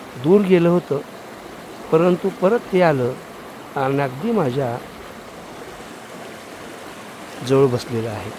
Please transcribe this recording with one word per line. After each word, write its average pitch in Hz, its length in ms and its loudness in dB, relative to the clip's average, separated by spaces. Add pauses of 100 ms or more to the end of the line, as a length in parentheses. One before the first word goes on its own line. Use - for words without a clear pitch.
(240)
दूर 190 180 8
गेलं 180 280 6
होतं, 170 280 2 (960)
परंतु 180 380 6
परत 196 300 4 (140)
ते 180 80 6
आलं 131 320 4 (600)
आणि 139 240 2
अगदी 139 320 -2
माझ्या 131 460 2 (2750)
जवळ 135 220 6
बसलेलं 117 420 -2
आहे. 104 300 -6